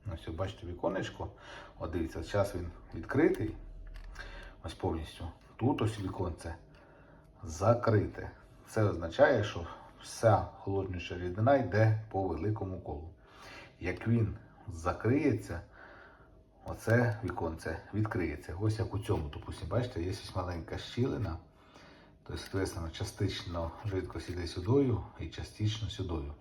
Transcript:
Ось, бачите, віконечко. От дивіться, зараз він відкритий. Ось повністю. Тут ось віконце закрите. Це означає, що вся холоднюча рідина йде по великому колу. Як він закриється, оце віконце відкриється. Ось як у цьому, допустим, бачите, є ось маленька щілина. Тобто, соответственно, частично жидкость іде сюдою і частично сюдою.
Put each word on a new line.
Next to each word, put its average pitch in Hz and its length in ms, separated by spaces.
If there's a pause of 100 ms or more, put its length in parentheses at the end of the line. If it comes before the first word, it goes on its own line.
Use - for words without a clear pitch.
(140)
Ось, 80 220
бачите, 95 320
віконечко. - 600 (520)
От 80 120
дивіться, 80 320
зараз 98 320
він 87 120 (280)
відкритий. 120 600 (1080)
Ось 80 100
повністю. 82 520 (300)
Тут 135 260
ось 107 180
віконце 82 560 (880)
закрите. 95 880 (360)
Це - 160
означає, 98 600
що - 240 (340)
вся 85 440 (140)
холоднюча 95 580
рідина 98 380
йде 110 540
по 95 180
великому 95 520
колу. 85 300 (720)
Як 90 280
він 113 280 (380)
закриється, 101 880 (1040)
оце 117 580
віконце 80 540 (160)
відкриється. 87 680
Ось 107 200
як - 140
у 104 60
цьому, 80 340
допустим, - 360
бачите, 104 340
є 92 60
ось - 260
маленька 87 420
щілина. 113 600 (880)
Тобто, - 180
соответственно, 90 480
частично 85 840 (140)
жидкость 92 440
іде 87 180
сюдою 117 560 (160)
і 78 80
частично 107 600
сюдою. 78 520